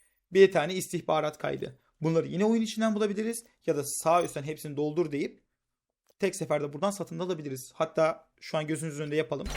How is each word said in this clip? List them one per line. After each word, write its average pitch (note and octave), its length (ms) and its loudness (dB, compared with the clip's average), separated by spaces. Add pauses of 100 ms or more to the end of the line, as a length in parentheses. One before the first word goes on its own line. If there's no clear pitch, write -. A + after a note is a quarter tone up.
(320)
bir F#3+ 200 10
tane E3+ 240 2
istihbarat D#3 600 -2
kaydı. - 420 -6 (220)
Bunları D#3+ 260 2
yine E3+ 180 0
oyun A3+ 160 4
içinden A3 340 0
bulabiliriz G#3+ 480 -2 (220)
ya D3+ 120 2
da C#3+ 60 -2
sağ E3 400 2
üstten D#3 200 -6
hepsini D3+ 340 -8
doldur D3+ 340 0
deyip D3+ 320 -4 (760)
tek F#3+ 160 0
seferde D3 380 -2
buradan F3+ 180 -2
satın E3+ 280 -8
da F3+ 40 -4
alabiliriz. D3 520 -6
Hatta D#3+ 540 0 (100)
şu - 180 -6
an D#3 100 -2
gözünüzün D3+ 360 -4
önünde D3 120 -4
yapalım. D#3 420 -2